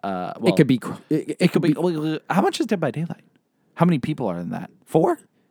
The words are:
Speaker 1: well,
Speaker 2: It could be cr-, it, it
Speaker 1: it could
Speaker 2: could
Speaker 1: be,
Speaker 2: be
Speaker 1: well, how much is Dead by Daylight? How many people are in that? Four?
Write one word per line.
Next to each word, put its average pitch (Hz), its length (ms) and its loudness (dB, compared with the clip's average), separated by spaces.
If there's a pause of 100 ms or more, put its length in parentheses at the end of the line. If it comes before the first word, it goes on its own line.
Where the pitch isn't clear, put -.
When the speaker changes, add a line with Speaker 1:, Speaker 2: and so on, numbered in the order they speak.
Speaker 1:
well, 95 500 -2
Speaker 2:
It 95 40 2
could 147 100 6
be 127 120 2
cr-, - 160 -10 (140)
it, 151 60 -2
it 151 160 -4
Speaker 1:
it - 80 -8
could 175 140 2
Speaker 2:
could 170 100 2
Speaker 1:
be, 160 120 4
Speaker 2:
be 135 60 -4
Speaker 1:
well, 156 380 -2 (120)
how 185 120 2
much 359 160 0
is 294 80 -2
Dead 208 140 -2
by 156 100 0
Daylight? 156 320 -8 (520)
How 170 120 4
many 165 140 4
people 143 260 -4
are 87 140 -4
in 87 100 -8
that? 92 200 -10 (140)
Four? 285 360 2 (300)